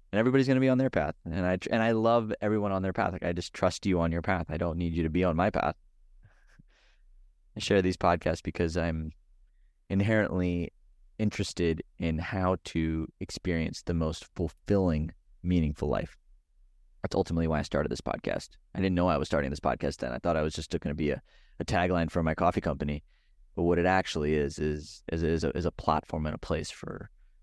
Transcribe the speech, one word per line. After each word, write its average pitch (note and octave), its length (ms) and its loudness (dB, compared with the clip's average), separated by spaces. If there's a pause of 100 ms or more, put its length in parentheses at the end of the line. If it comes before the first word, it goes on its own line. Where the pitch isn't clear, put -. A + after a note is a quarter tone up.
(100)
And G2 80 0
everybody's B2+ 300 4
gonna C3 120 6
be C3 100 4
on B2+ 80 4
their C3 100 2
path. D#2 260 0 (120)
And F2 180 -2
I, F#2 140 2 (120)
and A2+ 120 2
I A#2 100 2
love A2+ 480 4
everyone G#2+ 320 0
on F#2+ 80 0
their F#2+ 140 -2
path. F#2 180 0
Like, F2+ 120 -8
I F2 80 0
just F2 200 -6
trust - 320 0
you F2+ 160 4
on E2 100 2
your E2 120 -2
path. F2 260 0
I D#2+ 80 -4
don't E2+ 220 -2
need E2+ 160 -2
you E2 80 0
to D#2+ 80 0
be F2+ 120 2
on F2 140 2
my F#2 140 2
path. - 240 -2 (1800)
I G#2+ 40 -10
share G2+ 220 4
these F#2 160 2
podcasts E2+ 440 2
because E2+ 360 -2
I'm D#2+ 340 -2 (800)
inherently F#2+ 840 0 (460)
interested F2+ 640 0 (160)
in D#2+ 200 -2
how F#2 460 0
to D#2+ 420 -2 (140)
experience - 600 -4
the F2 100 -4
most D#2+ 420 -2
fulfilling, E2 760 0 (320)
meaningful D#2+ 460 2
life. - 280 -4 (840)
That's - 120 -6
ultimately E2 320 2
why D#2 120 2
I C#2+ 40 0
started - 300 0
this - 80 -6
podcast. - 500 -6 (240)
I - 40 -8
didn't F#2 160 2
know F2 140 4
I D#2 100 2
was C2+ 100 -2
starting C#2 220 0
this - 100 -6
podcast C#2 380 -2
then. B1 140 -6
I A#1+ 60 -6
thought E2+ 180 0
I D#2 60 0
was D#2 120 -2
just D#2+ 260 -6
gonna D2 140 -6
be D2 160 0
a, C2+ 100 -2 (400)
a - 60 -6
tagline F2 440 2
for E2+ 120 0
my D#2+ 120 2
coffee F2+ 280 2
company. D2 420 -4 (520)
But E2+ 80 0
what E2+ 140 4
it E2+ 80 4
actually D#2+ 500 2
is, D2 220 -2
is, D2+ 440 -6 (100)
is, E2 100 -2
is D#2+ 220 0
a, D2 100 -2
is E2+ 120 -2
a - 60 -2
platform D#2+ 520 -2
and D2+ 100 -4
a - 40 -10
place D#2 320 -6
for - 400 -12 (320)